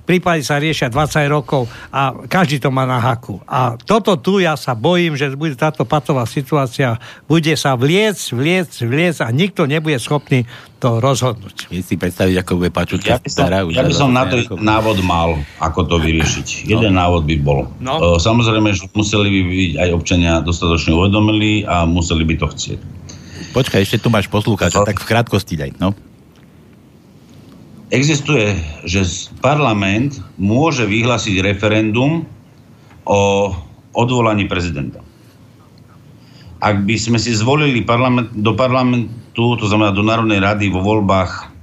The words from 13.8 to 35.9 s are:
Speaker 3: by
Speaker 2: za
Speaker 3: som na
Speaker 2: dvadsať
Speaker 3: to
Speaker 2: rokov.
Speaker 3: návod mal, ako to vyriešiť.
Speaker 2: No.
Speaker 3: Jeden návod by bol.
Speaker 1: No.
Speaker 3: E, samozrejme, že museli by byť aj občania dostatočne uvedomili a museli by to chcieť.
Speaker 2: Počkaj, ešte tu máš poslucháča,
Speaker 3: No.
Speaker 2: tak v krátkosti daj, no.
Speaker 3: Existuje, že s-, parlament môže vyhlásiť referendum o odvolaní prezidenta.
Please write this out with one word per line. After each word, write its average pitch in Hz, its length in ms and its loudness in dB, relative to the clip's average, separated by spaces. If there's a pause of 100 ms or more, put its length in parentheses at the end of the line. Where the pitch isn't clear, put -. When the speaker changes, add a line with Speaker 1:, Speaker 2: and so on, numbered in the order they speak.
Speaker 3:
by 147 80 2
Speaker 2:
za - 80 0
Speaker 3:
som 135 80 4
na 127 160 2
Speaker 2:
dvadsať - 80 -2
Speaker 3:
to 117 240 -2
Speaker 2:
rokov. 107 80 0
Speaker 3:
návod 110 400 2
mal, 85 240 2 (320)
ako 80 240 -2
to 80 160 0
vyriešiť. 78 640 -2
Speaker 2:
No. - 80 -2
Speaker 3:
Jeden 110 240 2
návod 87 240 2
by 78 160 0
bol. 69 400 0
Speaker 1:
No. - 240 -6
Speaker 3:
E, 85 160 4
samozrejme, 110 560 2
že - 160 -8
museli 104 400 0
by 95 160 2
byť 92 320 0
aj 90 160 2
občania 85 380 2 (100)
dostatočne 82 480 0
uvedomili 104 720 2
a 85 240 0
museli 82 400 0
by 80 80 0
to 78 160 -2
chcieť. - 300 -10 (720)
Speaker 2:
Počkaj, 127 240 0
ešte 101 240 0
tu 123 80 2
máš 107 160 2
poslucháča, 101 560 0
Speaker 3:
No. 101 80 2
Speaker 2:
tak 101 80 -4
v - 80 -12
krátkosti 110 480 0
daj, 71 240 -6
no. - 160 0 (2000)
Speaker 3:
Existuje, 139 640 2 (260)
že 92 240 0
s-, - 320 -8
parlament 127 800 0 (160)
môže 123 480 2
vyhlásiť 107 640 0
referendum 110 800 0 (800)
o 101 140 4 (760)
odvolaní 113 560 2
prezidenta. 80 480 -4 (1600)